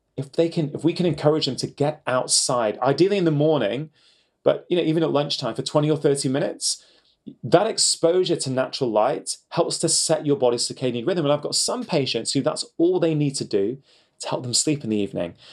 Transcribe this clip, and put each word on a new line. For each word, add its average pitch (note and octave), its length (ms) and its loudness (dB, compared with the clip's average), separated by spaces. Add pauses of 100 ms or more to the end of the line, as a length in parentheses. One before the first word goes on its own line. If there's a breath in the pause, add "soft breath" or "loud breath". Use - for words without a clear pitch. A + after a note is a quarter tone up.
(160)
if C#3+ 160 -8
they E3 160 2
can, D#3+ 260 -2
if - 100 -4
we E3 80 4
can F3 140 0
encourage D#3 400 2
them B2+ 100 -2
to - 100 -6
get - 400 -4
outside, B2 720 0
ideally D3+ 360 4
in F#3 80 2
the E3 60 4
morning, D3 600 2 (520 soft breath)
but, C#3+ 260 2
you F3 80 0
know, E3+ 60 2
even D#3+ 200 2
at D3+ 80 2
lunchtime C#3+ 440 -2
for - 80 -6
twenty D3+ 280 2
or D#3 60 2
thirty C#3+ 320 0
minutes, - 540 -4 (640 soft breath)
that E3+ 220 4
exposure F3+ 720 2
to C3 140 -4
natural B2+ 400 -2
light G#2+ 460 0 (140)
helps - 280 -2
to E3 100 0
set D#3 380 0
your C#3+ 100 2
body's B2 320 0
circadian A#2+ 380 -4
rhythm. F3+ 180 0
And C#3+ 80 2
I've D3 100 0
got - 120 -6
some - 300 -2
patients B2+ 480 -2
who C#3 100 0
that's - 220 -4 (140)
all F3 200 2
they E3 160 0
need D3 220 0
to - 80 -6
do G#2+ 340 -2 (400 soft breath)
to - 100 -12
help - 140 -4
them B2 100 -8
sleep C#3+ 320 0
in A2 60 -4
the G#2+ 80 0
evening. F#2+ 360 -4 (180 loud breath)